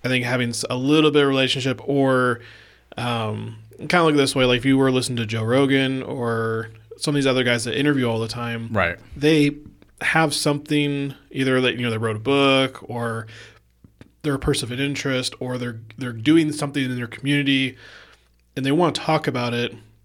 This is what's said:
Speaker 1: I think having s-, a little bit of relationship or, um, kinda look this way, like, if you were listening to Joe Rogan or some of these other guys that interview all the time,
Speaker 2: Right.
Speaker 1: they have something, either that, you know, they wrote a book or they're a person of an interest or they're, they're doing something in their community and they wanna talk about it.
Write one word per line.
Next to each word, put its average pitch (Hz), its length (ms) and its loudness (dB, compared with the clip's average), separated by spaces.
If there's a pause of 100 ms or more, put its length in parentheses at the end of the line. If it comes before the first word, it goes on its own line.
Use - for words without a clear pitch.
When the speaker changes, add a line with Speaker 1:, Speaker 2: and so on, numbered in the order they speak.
Speaker 1:
I 120 60 -4
think 127 160 0
having 123 260 0
s-, 117 200 -6
a 123 60 -2
little 147 340 4
bit 147 120 4
of 143 60 4
relationship 135 580 0
or, 131 540 2 (560)
um, 113 600 -6 (220)
kinda 165 260 0
look 156 120 4
this 135 180 2
way, 131 100 2
like, 123 140 4
if 117 60 -6
you 135 140 4
were 135 120 4
listening 127 260 -2
to 117 100 -4
Joe 110 180 -4
Rogan 135 580 2
or 113 680 -4 (260)
some - 180 -2
of - 20 2
these 139 100 2
other 127 180 4
guys 120 200 2
that 120 140 -2
interview 139 300 2
all 113 100 0
the 113 100 -4
time, 117 440 -8
Speaker 2:
Right. 90 240 2 (200)
Speaker 1:
they 147 400 4 (440)
have 160 340 2
something, 143 800 -2 (160)
either 131 300 0
that, 127 160 2
you 123 60 -4
know, 120 80 -2
they 110 80 -2
wrote 110 180 -2
a 107 40 -8
book 135 580 2 (100)
or 117 380 -6 (960)
they're 147 120 0
a 135 40 -4
person 139 300 -2
of 117 100 -8
an - 40 -4
interest 135 560 -4
or 127 200 -6
they're, 120 220 -8 (180)
they're 123 160 -8
doing 151 360 4
something 143 320 -4
in 127 140 -4
their 120 100 -6
community 139 680 0 (800)
and 131 80 -4
they 135 80 0
wanna 160 200 2
talk - 340 -2
about 120 260 -2
it. 120 220 -4 (300)